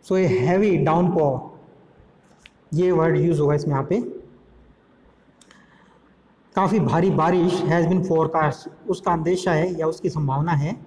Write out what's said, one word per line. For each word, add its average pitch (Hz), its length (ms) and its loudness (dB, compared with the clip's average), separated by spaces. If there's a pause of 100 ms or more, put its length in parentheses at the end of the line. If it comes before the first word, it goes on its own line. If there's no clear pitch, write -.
So 190 100 -2
a 185 120 2
heavy 180 600 2
downpour, 160 520 0 (1300)
ये 180 180 2
word 160 260 2
use 151 240 2
होगा 147 140 2
इसमें 143 180 -2
यहाँ 135 120 -2
पे। 214 160 -2 (2500)
काफ़ी 196 240 2
भारी 165 300 2
बारिश 170 520 2
has 160 260 2
been 180 160 0
forecast, 160 680 0 (200)
उसका 180 240 -2
अंदेशा 175 380 -2
है 165 280 0
या 160 80 -2
उसकी 160 220 -4
संभावना 147 420 -2
है। 156 240 -2 (120)